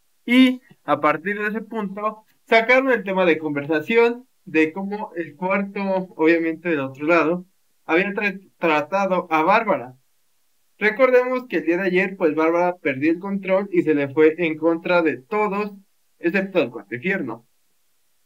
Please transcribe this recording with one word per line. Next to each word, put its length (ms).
Y 360
a 160
partir 400
de 80
ese 140
punto, 640
sacaron 440
el 120
tema 220
de 140
conversación 880
de 280
cómo 440
el 200
cuarto, 440
obviamente 540
del 120
otro 260
lado, 380
había 280
tra-, 460
tratado 720
a 100
Bárbara. 540
Recordemos 720
que 100
el 80
día 120
de 100
ayer, 300
pues, 180
Bárbara 420
perdió 340
el 80
control 520
y 100
se 140
le 140
fue 280
en 200
contra 440
de 160
todos, 540
excepto 420
el 80
cuarto 240
infierno. 540